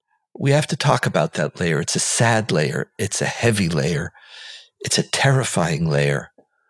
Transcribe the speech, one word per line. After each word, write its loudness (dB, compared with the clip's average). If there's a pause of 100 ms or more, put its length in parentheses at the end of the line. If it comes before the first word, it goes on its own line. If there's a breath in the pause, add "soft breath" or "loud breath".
(380)
we 0
have 4
to -4
talk 2
about 0
that -4
layer. 0
It's -4
a -2
sad 2
layer. 0
It's -4
a -2
heavy 0
layer. -2 (680 loud breath)
It's -2
a 2
terrifying 0
layer. 0 (380)